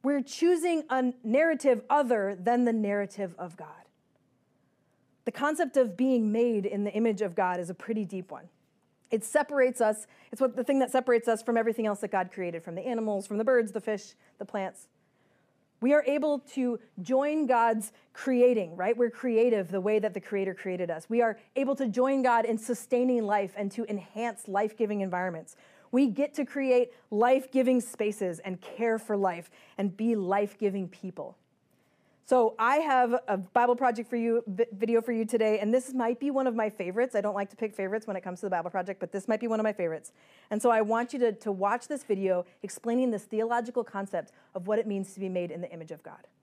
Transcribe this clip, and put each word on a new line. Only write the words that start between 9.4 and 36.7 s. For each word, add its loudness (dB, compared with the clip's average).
us, 2
it's -4
what, 0
the -2
thing 2
that 2
separates 2
us 0
from 0
everything 0
else 0
that -6
God 0
created, -8
from -12
the -8
animals, -4
from -4
the 0
birds, 4
the -4
fish, -6
the -10
plants. -8
We 4
are 6
able 2
to -2
join 0
God's 2
creating, 2
right? 0
We're 2
creative 2
the -2
way 2
that -2
the -6
Creator -4
created -6
us. -8
We 2
are 2
able 0
to -2
join 2
God 4
in 0
sustaining 0
life 0
and -4
to -6
enhance -8
life-giving -2
environments. -6
We 4
get -2
to -2
create 0
life-giving 4
spaces -4
and -8
care -2
for -4
life -2
and -2
be 0
life-giving -2
people. -12
So 4
I 2
have 2
a 0
Bible 2
project 0
for -4
you, 0
vi-, 0
video 0
for -4
you 0
today, 2
and 0
this 0
might -2
be -2
one 0
of 0
my 0
favorites. -4